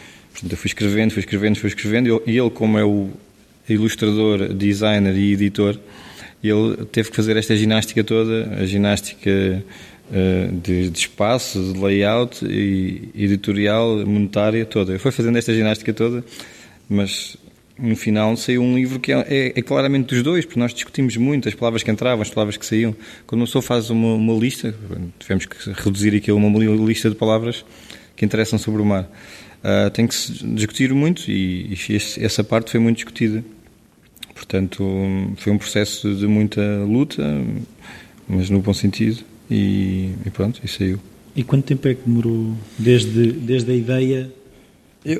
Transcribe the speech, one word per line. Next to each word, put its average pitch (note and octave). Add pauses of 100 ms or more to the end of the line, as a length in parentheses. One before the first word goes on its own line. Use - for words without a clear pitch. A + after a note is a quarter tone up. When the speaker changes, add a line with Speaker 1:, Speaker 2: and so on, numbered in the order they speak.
(320)
Speaker 1:
Portanto, F2
eu E2+
fui -
escrevendo, G#2+
fui G2+
escrevendo, G#2
fui G#2
escrevendo A2
e A#2
ele, A2+
e A#2
ele, B2
como A2
é G#2
o G2+ (580)
ilustrador, G#2+
designer G2+
e G2+
editor, G2+ (640)
ele G#2+
teve A2
que -
fazer A2
esta A2
ginástica A2
toda, A2 (100)
a G2
ginástica, G2 (480)
eh, F#2
de, F2+
de F2
espaço, G2+
de F#2+
layout, G2+
e G2
editorial, G#2
monetária, G#2
toda. F#2+
Ele F#2+
foi C3+
fazendo A#2
esta A#2
ginástica G#2+
toda, A#2+ (640)
mas G2+ (420)
no A#2
final G#2+
saiu B2
um B2
livro B2+
que C3
é, C3
é, C3+
é -
claramente C3+
dos B2
dois, E3
porque -
nós A#2+
discutimos B2+
muito C3
as G2+
palavras A#2
que -
entravam, A#2
as G#2
palavras G#2
que -
saíam. A2 (320)
Quando A2+
uma A#2+
pessoa B2+
faz A#2
uma, A2+
uma A2
lista, A2+ (460)
tivemos -
que - (160)
reduzir G2+
aquilo G#2
a G#2
uma G#2 (260)
lista A2+
de G#2+
palavras A2 (520)
que -
interessam G#2+
sobre G#2+
o G#2
mar. G2 (540)
Ah, G2+
tem A2+
que -
se - (140)
discutir A2+
muito D3+
e, F#2
e G#2+
esse, -
essa G#2+
parte A2+
foi A#2+
muito A2+
discutida. A2 (880)
Portanto, F#2+ (540)
foi -
um G#2
processo G#2
de G2+
muita G#2 (240)
luta, C3+ (1040)
mas F#2
no G2
bom G2+
sentido, A2 (320)
e, F#2+ (140)
e G2+
pronto, -
e A#2
saiu. F#2+ (360)
Speaker 2:
E C3
quanto C#3
tempo C#3
é C3
que B2+
demorou A2+ (220)
desde, A2+
desde B2
a B2+
ideia? C3 (720)
Speaker 1:
Eu, D#3